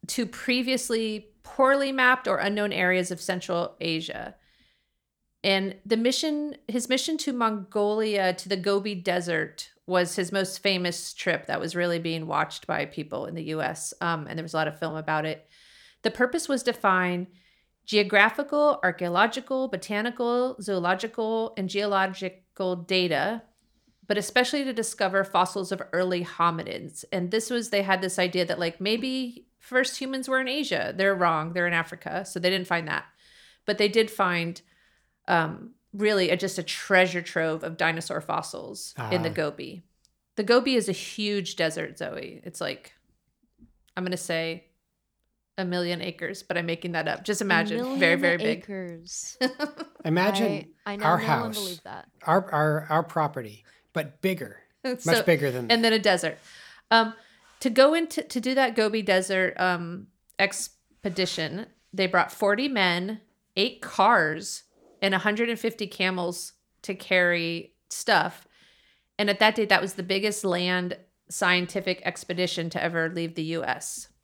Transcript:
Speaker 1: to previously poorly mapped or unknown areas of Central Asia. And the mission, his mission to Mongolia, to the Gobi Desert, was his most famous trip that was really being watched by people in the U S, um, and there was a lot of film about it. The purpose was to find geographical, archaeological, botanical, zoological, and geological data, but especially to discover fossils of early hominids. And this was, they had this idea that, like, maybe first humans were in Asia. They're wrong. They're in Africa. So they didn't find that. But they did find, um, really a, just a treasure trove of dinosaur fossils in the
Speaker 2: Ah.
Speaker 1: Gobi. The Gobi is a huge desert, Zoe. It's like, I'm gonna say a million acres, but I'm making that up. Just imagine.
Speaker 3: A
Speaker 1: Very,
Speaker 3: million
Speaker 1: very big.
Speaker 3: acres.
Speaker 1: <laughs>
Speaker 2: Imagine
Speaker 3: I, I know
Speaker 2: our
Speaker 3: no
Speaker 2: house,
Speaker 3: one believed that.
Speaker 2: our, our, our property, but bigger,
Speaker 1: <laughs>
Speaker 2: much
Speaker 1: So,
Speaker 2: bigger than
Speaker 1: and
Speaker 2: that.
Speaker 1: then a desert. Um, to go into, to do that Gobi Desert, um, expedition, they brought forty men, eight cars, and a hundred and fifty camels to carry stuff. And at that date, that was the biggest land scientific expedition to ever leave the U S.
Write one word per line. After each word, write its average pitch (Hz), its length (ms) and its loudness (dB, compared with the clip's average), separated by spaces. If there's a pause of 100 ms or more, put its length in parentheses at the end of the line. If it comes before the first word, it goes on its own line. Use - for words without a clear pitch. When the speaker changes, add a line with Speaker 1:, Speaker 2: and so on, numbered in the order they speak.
Speaker 1:
to 240 180 -2
previously 233 1000 -2 (160)
poorly 269 480 2
mapped 254 360 4
or - 100 0
unknown 208 360 0
areas 185 380 2
of 170 100 -8
Central 180 580 -4
Asia. 160 540 -6 (1080)
And 196 320 0 (100)
the 226 120 2
mission, 285 580 0 (120)
his 240 220 -2
mission 262 300 0
to 285 140 -4
Mongolia, 208 1000 0
to 185 160 -8
the 196 80 0
Gobi 202 380 0
Desert, 170 720 -2 (160)
was 180 300 2
his 180 160 -2
most 190 320 -2
famous 180 500 0
trip - 320 -2
that - 140 -2
was 170 160 -6
really 175 240 0
being 165 260 -4
watched 151 400 -4
by 147 200 -2
people 147 420 -8
in 165 80 -10
the 160 80 -8
U 156 180 -4
S, - 400 -6
um, 165 260 -2
and 160 120 -8
there 160 40 -8
was 165 120 -8
a - 20 2
lot 156 100 2
of 151 120 -8
film 156 160 -6
about 156 300 -2
it. - 220 -6 (540)
The 220 80 2
purpose 247 400 0
was 254 140 0
to 240 100 0
find 185 540 2 (580)
geographical, 220 960 4
archaeological, 208 840 0
botanical, 240 960 -2
zoological, 220 960 -2
and 190 100 -2
geological 190 1120 -2
data, 180 640 0 (680)
but 208 100 2
especially 247 460 2
to 262 80 -2
discover 196 540 0
fossils 185 460 0
of 185 100 -4 (100)
early 180 320 0
hominids. 165 880 -2
And 180 180 -2
this 220 200 0
was, 240 220 -2
they 202 100 2
had 190 200 2
this 185 160 -2
idea 180 280 2
that, 170 140 -4
like, 170 200 -2
maybe 240 680 -4 (120)
first 254 400 0
humans 262 300 -6
were 262 100 2
in 262 80 -2
Asia. 254 480 -2
They're 190 200 4
wrong. 165 360 2
They're 175 160 0
in 175 60 0
Africa. 170 500 -4
So 185 160 -8
they 180 100 2
didn't 185 180 0
find 170 200 -2
that. - 160 -4 (600)
But 214 120 0
they 208 120 4
did 220 200 4
find, 175 520 0 (680)
um, 160 440 0 (220)
really 202 360 4
a, 180 80 4
just 190 200 -4
a 175 60 -6
treasure 180 580 2
trove 160 420 -2
of 165 140 -8
dinosaur 160 440 -2
fossils - 720 -8 (180)
in 175 120 0
the 165 60 -2
Speaker 2:
Ah. 156 40 -8
Speaker 1:
Gobi. 151 500 -6 (540)
The 214 60 0
Gobi 247 320 4
is 214 140 2
a 196 40 0
huge 208 640 -4
desert, 160 420 -4
Zoe. - 460 -10
It's - 160 -14
like, 147 340 -6 (1040)
I'm 185 80 -6
gonna 180 140 -2
say 165 480 -4 (920)
a 190 80 -4
million 175 380 -2
acres, 175 400 -8
but 180 160 -4
I'm 165 80 -2
making 170 280 -4
that 160 140 -2
up. - 160 -4
Just 208 160 -2
imagine. 175 400 2
Speaker 3:
A 240 40 -2
Speaker 1:
Very, 214 340 4
Speaker 3:
million - 20 0
Speaker 1:
very 175 180 4
big. 220 260 0
Speaker 3:
acres. 175 760 -10 (340)
Speaker 1:
<laughs> - 340 -14
Speaker 2:
Imagine 190 680 0 (120)
Speaker 3:
I, 208 80 -6
I - 20 -6
know - 100 -4
Speaker 2:
our 165 140 4
Speaker 3:
no - 60 -2
Speaker 2:
house, 151 180 2
Speaker 3:
one - 100 -4
believed 185 300 -6
that. - 260 -16 (140)
Speaker 2:
our, 185 280 2
our, 151 380 2
our 160 140 2
property, 139 600 -4 (300)
but 156 280 -6
bigger, 165 360 -4 (140)
Speaker 1:
<laughs> - 120 -20
Speaker 2:
much 254 180 -6
Speaker 1:
So, 165 200 4
Speaker 2:
bigger 143 300 4
than 123 180 -6
Speaker 1:
and 226 140 4
Speaker 2:
that. 226 80 4
Speaker 1:
then - 20 4
a 220 60 4
desert. 185 400 2 (500)
Um, 226 240 4 (460)
to 262 100 -2
go 262 240 8
into, 330 300 0
to - 180 -6
do 254 140 0
that 254 200 4
Gobi 220 280 2
Desert, 185 540 2
um, 180 500 -2 (320)
expedition, 185 1300 -4 (260)
they 190 140 2
brought 190 240 2
forty 214 360 2
men, 196 540 0 (340)
eight 226 260 -2
cars, 190 840 2 (400)
and 196 100 2
a 185 60 2
hundred 214 300 0
and 226 100 -2
fifty 226 260 -4
camels 185 680 -4 (280)
to 190 140 -6
carry 175 800 0 (140)
stuff. - 580 0 (720)
And 208 100 2
at 202 100 0
that 214 160 6
date, 214 140 0
that 190 120 6
was 190 120 -4
the 185 100 -8
biggest 196 400 -2
land 180 540 0 (320)
scientific 180 760 0
expedition 175 680 -2
to - 120 -4
ever 165 260 0
leave 170 260 -4
the 165 80 -4
U 160 200 -4
S. - 440 -6 (160)